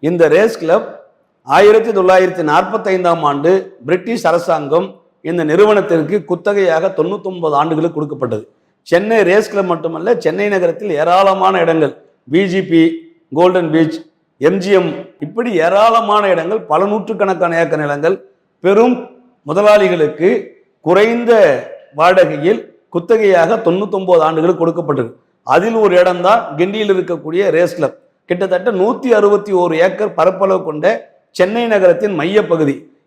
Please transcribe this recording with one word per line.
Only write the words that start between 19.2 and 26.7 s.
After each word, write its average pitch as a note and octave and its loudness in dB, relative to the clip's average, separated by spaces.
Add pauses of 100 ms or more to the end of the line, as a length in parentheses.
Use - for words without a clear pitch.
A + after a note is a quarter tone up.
முதலாளிகளுக்கு F#3+ 2 (580)
குறைந்த A3+ 2 (680)
வாடகையில் F3 2 (340)
குத்தகையாக F#3+ 2
தொண்ணூத்தொன்பது F3+ 0
ஆண்டுகள் D#3+ 0
கொடுக்கப்பட்டது. D3 -4 (340)
அதில் F#3 0
ஒரு F#3 2
இடம்தான் F3+ 2 (160)
கிண்டியில் G3+ -2